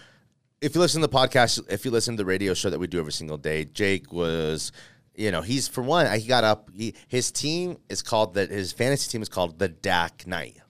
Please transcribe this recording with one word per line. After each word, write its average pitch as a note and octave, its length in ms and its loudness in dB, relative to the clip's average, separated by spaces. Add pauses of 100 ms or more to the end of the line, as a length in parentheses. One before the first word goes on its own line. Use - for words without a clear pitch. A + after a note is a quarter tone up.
(600)
if D3 140 -2
you E3+ 60 4
listen D#3+ 200 4
to D3+ 60 2
the B2+ 60 -2
podcast, B2+ 460 4 (120)
if G2+ 140 -4
you B2+ 60 -2
listen A2+ 240 0
to - 20 -6
the G2+ 80 -2
radio F#2 280 2
show F#2+ 160 0
that D#2 100 -2
we F2+ 80 -2
do E2+ 120 -2
every D2+ 120 -4
single D2+ 260 -8
day, D#2 280 -4
Jake G2 480 -2
was, D#2+ 580 -2 (440)
you G#2 160 -2
know, E2 100 0
he's, A#2 260 -2
for - 140 -6
one, D3 260 2 (120)
he A2 80 -10
got B2 160 4
up, G#2+ 300 2
he, A2 200 -8 (140)
his B2 240 -2
team E3+ 460 -4 (120)
is G2 140 -6
called, A2 320 2
the, G2 100 2
his G2 260 -6
fantasy C3+ 400 0
team A2+ 100 -4
is G#2 80 -8
called E2+ 280 -2
the G2 100 0
Dak F2 600 -2
Night. D#2+ 300 -8 (120)